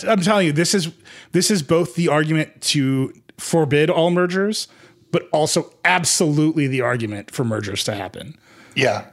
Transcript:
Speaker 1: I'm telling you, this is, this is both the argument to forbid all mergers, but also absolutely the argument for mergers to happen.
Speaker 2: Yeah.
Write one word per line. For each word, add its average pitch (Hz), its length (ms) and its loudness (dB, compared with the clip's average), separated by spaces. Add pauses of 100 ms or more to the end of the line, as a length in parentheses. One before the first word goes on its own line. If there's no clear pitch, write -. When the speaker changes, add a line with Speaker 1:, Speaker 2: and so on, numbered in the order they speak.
Speaker 1:
I'm 214 140 2
telling 196 260 2
you, 151 60 0
this 165 220 0
is, 165 160 -2 (420)
this - 180 2
is 196 120 0
both 170 320 0
the 170 140 0
argument 156 540 0
to 135 520 0 (240)
forbid 151 500 2
all 170 220 2
mergers, 180 580 -2 (420)
but - 220 -2
also 156 400 0 (140)
absolutely 156 800 2
the 131 160 -2
argument 113 480 -4
for - 120 -4
mergers 104 420 -4
to 110 100 -4
happen. - 420 -12 (380)
Speaker 2:
Yeah. 113 380 0